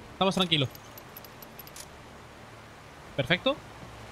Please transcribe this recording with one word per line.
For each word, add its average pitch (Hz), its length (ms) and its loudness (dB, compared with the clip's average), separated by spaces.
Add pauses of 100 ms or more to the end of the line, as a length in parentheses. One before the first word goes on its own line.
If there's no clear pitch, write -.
(120)
Estamos 190 220 6
tranquilos. 160 340 8 (2500)
Perfecto. 262 400 6 (560)